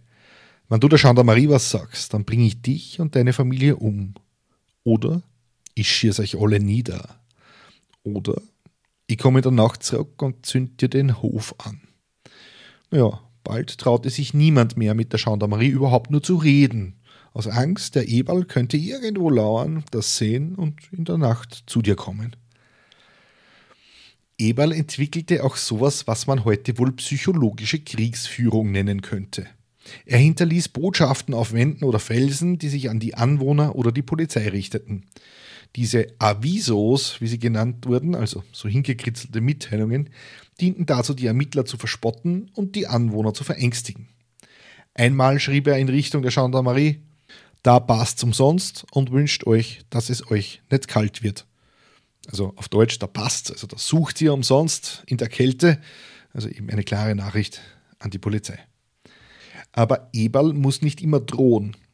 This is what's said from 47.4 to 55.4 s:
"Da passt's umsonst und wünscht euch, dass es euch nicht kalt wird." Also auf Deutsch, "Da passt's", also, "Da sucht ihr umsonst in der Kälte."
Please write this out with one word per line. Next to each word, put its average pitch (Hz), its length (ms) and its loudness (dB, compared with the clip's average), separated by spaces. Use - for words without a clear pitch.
"Da 123 160 8
passt's 120 440 0
umsonst 135 680 0
und 131 200 -2
wünscht 143 360 0
euch, 113 420 0
dass 117 220 -4
es - 180 -8
euch 104 400 -2
nicht 135 180 0
kalt 107 360 -2
wird." 101 240 -6
Also 98 280 -6
auf - 140 -16
Deutsch, 113 300 2
"Da 98 80 -6
passt's", - 440 -6
also, - 140 -14
"Da 104 140 -16
sucht - 420 0
ihr 156 120 4
umsonst 139 760 0
in 123 100 -2
der 117 100 -4
Kälte." 131 540 2